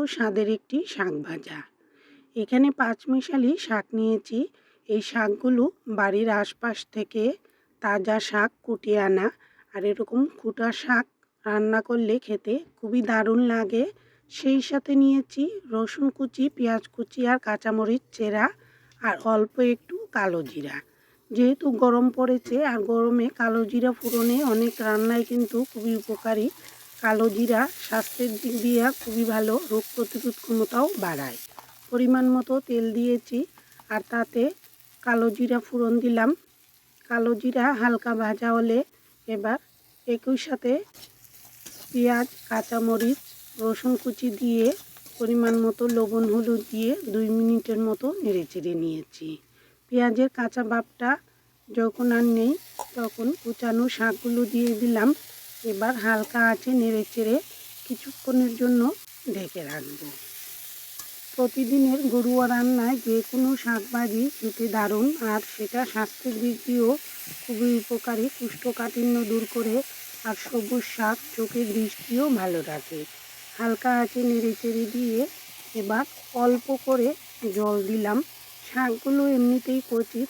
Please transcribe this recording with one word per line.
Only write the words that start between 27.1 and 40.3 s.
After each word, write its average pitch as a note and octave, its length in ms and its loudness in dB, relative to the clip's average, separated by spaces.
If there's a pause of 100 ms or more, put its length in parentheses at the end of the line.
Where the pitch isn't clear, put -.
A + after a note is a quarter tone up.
জিরা A3 320 2 (200)
স্বাস্থ্যের A3+ 580 -4
দিক A#3+ 240 -4
দিয়ে A#3+ 220 4 (140)
খুবই A3+ 260 -2
ভালো, A3 300 0 (140)
রোগ G#3+ 220 0
প্রতিরোধ A#3 480 -4
ক্ষমতাও A#3 480 0 (140)
বাড়ায়। C#3 380 -4 (480)
পরিমাণ B3+ 420 4
মতো B3+ 320 2
তেল A#3 320 -2
দিয়েছি, A#3+ 460 0 (520)
আর G#3+ 100 -2 (100)
তাতে A#3 320 -2 (600)
কালো A#3 280 2
জিরা A#3+ 300 0
ফোড়ন A#3+ 380 0
দিলাম। A#3 320 4 (800)
কালো A#3 240 2
জিরা B3 300 0 (100)
হালকা A#3 400 2
ভাজা A3+ 360 -2
হলে A#3 280 2 (500)
এবার A3 300 -2 (480)
একই B3 320 0